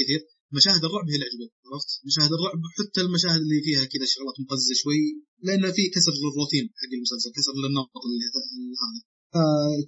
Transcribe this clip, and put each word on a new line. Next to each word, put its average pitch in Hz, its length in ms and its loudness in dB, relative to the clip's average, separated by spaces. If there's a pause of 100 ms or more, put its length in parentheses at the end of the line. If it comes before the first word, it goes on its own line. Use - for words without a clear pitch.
كثير. 139 180 0 (380)
مشاهد 180 300 6
الرعب 170 220 -2
هي 147 80 0
اللي 135 120 -4
عجبتني، 117 200 -10 (180)
عرفت؟ 139 220 -8 (200)
مشاهد 147 280 4
الرعب، 180 220 -2 (180)
حتى 202 280 -4
المشاهد 170 400 2
اللي 156 220 2
فيها 143 160 2 (100)
كذا 135 200 -4
شغلات 135 300 -6
مقززة 131 400 0
شوي، 147 180 2 (460)
لأن 196 160 4 (120)
في 202 80 4 (120)
كسر 165 260 4
للروتين 143 440 0 (140)
حق 127 180 -12
المسلسل، 123 400 -4
كسر 135 240 0
للنمط 135 320 -2 (140)
اللي، 120 180 -2 (300)
اللي 123 280 -10
هذا. 226 160 -10 (400)
آه، 151 360 4 (120)